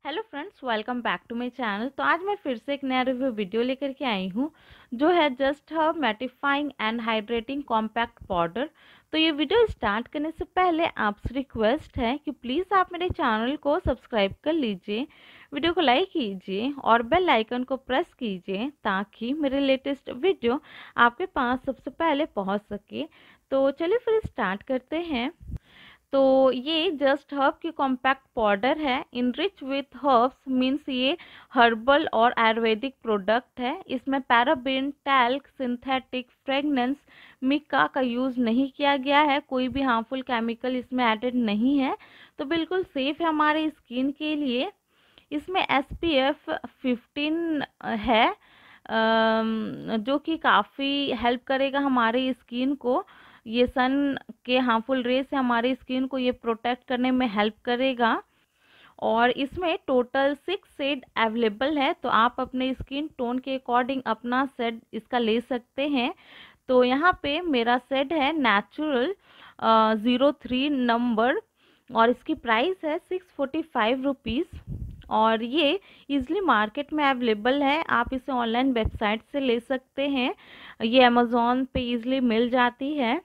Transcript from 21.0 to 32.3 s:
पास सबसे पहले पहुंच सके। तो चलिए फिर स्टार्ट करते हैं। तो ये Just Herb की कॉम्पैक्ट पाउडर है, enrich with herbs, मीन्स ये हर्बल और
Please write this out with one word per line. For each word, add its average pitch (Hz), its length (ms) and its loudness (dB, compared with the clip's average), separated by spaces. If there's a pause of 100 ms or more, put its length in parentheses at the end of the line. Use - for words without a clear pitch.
पास 254 380 -2
सबसे 269 260 -8
पहले 311 360 0
पहुंच 202 360 -4
सके। 214 440 -10 (440)
तो 269 200 2
चलिए 339 280 -2
फिर 440 280 0
स्टार्ट 202 360 -4
करते 262 400 -6
हैं। 285 280 -4 (840)
तो 262 400 6
ये 311 380 -2
Just 277 440 0
Herb 285 180 2 (100)
की 330 80 -6
कॉम्पैक्ट 269 520 -2 (140)
पाउडर 220 420 2
है, 285 260 -2 (120)
enrich 247 460 -2
with 277 380 -6
herbs, 262 480 2
मीन्स 262 400 0
ये 262 280 0 (380)
हर्बल 240 580 4
और 233 260 2